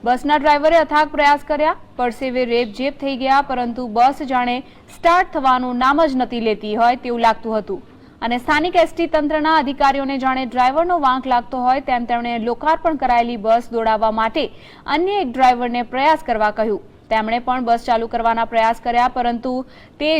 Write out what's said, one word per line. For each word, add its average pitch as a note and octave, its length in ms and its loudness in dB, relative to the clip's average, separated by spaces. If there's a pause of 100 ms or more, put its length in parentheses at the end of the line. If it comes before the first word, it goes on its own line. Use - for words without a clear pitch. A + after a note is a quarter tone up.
બસના B3+ 340 0
ડ્રાઈવરે D4 400 2
અથાગ D4+ 340 2
પ્રયાસ D4 340 2
કર્યા, D#4 320 0 (200)
પરસેવે B3 520 -4
રેબઝેબ A#3+ 500 -2
થઈ C#4 220 -4
ગયા, C4+ 240 2
પરંતુ B3 380 -6 (100)
બસ B3+ 260 4 (120)
જાણે B3 240 0 (400)
સ્ટાર્ટ F4 400 2
થવાનું B3+ 480 0
નામ C#4+ 180 4
જ C4+ 160 2
નથી A#3+ 240 -2
લેતી G#3+ 400 -2
હોય A#3+ 240 4
તેવું A#3+ 180 -2
લાગતું A3 320 0
હતું G3+ 240 -4 (460)
અને A#3+ 140 -2
સ્થાનિક D#4 360 0
એસ E4 160 4
ટી E4 240 -2
તંત્રના D#4 460 0
અધિકારીઓને C#4 600 0
જાણે C4 200 0
ડ્રાઈવરનો C4 600 0
વાંક C4 260 0
લાગતો A#3+ 320 -2
હોય C4 240 2
તેમ A#3+ 220 -2
તેમણે A#3 360 -4
લોકાર્પણ D4+ 560 0
કરાયેલી A#3+ 440 0
બસ A#3 280 2
દોડાવવા A3 460 0
માટે A3+ 240 0 (520)
અન્ય F#4 260 0
એક B3+ 100 -4
ડ્રાઈવરને B3 500 2 (120)
પ્રયાસ D4+ 340 0
કરવા G#3+ 320 0
કહ્યું. G#3+ 240 -2 (300)
તેમણે A3 340 0
પણ B3+ 220 -2
બસ A#3 180 0
ચાલુ A3+ 240 0
કરવાના A3+ 400 0
પ્રયાસ A#3 320 2
કર્યા, B3 320 2
પરંતુ A#3+ 400 -2 (400)
તે D4+ 240 0